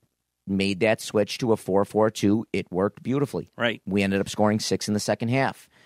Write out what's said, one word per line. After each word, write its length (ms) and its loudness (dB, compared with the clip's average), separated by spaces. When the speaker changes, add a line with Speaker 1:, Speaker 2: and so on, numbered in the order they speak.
Speaker 1:
made 340 0
that 220 2
switch 360 -2
to 140 0
a 60 4
four 260 0
four 260 2
two. 400 0
It 220 -4
worked 300 -2
beautifully. 560 -4
Speaker 2:
Right. 260 -4
Speaker 1:
We 180 0
ended 200 2
up 80 -4
scoring 280 2
six 300 -2
in 60 -2
the 60 0
second 280 -2
half. 400 -2